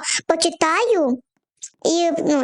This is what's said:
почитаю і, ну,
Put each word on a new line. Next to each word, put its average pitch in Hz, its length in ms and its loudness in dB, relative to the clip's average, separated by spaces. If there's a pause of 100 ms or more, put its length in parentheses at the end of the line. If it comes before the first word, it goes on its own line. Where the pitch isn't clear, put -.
(280)
почитаю 330 920 0 (680)
і, 339 340 2
ну, 294 240 0